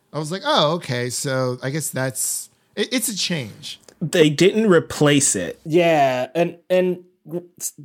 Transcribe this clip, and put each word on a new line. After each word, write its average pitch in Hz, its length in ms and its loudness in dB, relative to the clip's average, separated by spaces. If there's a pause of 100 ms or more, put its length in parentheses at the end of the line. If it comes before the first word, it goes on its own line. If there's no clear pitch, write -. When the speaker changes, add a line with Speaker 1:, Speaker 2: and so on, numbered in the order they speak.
(100)
Speaker 1:
I - 80 -8
was 156 140 -6
like, 196 140 -8
"Oh, 175 300 4
okay, 123 340 -4
so 131 520 -2
I 131 60 -4
guess 147 220 -6
that's, - 580 -4 (280)
it, 240 180 -2
it's 240 140 -2
a 208 80 -6
change." - 640 -6 (220)
Speaker 2:
They 156 300 4
didn't 202 400 2
replace 147 680 2
it. 87 300 -6
Speaker 3:
Yeah, 147 680 2
and, 170 220 0 (140)
and 180 340 0 (800)